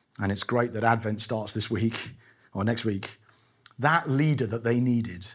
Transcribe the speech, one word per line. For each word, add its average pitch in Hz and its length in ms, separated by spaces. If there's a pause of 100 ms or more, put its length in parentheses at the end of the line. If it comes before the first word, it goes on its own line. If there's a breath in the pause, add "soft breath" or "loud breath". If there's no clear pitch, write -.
(220)
and 101 120
it's 101 100
great 120 300
that 110 100
Advent 113 380
starts 110 320
this 107 180
week 110 400 (420 soft breath)
or 98 120
next 117 180
week, 98 360 (580 soft breath)
that 156 320
leader 139 360
that 110 200
they 120 160
needed 117 540